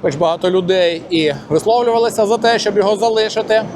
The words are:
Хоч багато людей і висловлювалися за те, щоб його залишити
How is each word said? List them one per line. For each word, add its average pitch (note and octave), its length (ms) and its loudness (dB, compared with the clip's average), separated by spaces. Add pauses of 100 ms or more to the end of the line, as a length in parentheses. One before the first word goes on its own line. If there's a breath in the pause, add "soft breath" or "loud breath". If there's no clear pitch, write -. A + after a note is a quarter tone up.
Хоч E3 120 -2
багато E3+ 360 0
людей F3+ 600 0
і D#3 220 0 (160)
висловлювалися A3+ 760 0
за A3 120 0
те, A#3 200 2
щоб G3+ 180 -2
його G#3 200 2
залишити A3 680 0 (140)